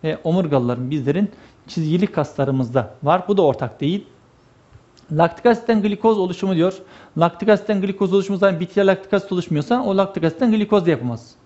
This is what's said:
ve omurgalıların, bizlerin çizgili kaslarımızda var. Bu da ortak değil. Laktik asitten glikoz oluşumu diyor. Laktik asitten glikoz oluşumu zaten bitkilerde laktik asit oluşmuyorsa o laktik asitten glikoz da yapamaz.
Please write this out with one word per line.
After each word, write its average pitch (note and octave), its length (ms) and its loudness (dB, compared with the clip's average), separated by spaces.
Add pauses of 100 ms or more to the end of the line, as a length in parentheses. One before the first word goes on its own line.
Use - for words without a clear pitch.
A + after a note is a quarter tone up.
ve D#3 200 -4
omurgalıların, C3+ 640 0
bizlerin D3+ 400 -2 (360)
çizgili E3+ 400 -2
kaslarımızda C3 960 -2
var. E3+ 260 2
Bu G3+ 80 2
da G3 60 2
ortak D3 380 0
değil. E3+ 240 -2 (1080)
Laktik E3 340 0
asitten A3+ 360 2
glikoz G#3+ 360 0
oluşumu F#3 360 -2
diyor. F3+ 200 2 (440)
Laktik E3+ 300 0
asitten G#3 320 2
glikoz G3 340 -2
oluşumu G3 240 0
zaten F#3 220 2
bitkilerde F#3+ 300 2
laktik F#3+ 240 -2
asit G3 180 -2
oluşmuyorsa F3 500 -2
o G3 140 -2
laktik F#3+ 280 0
asitten G#3+ 280 2
glikoz G#3 340 2
da F3 40 2
yapamaz. B2 440 -4 (120)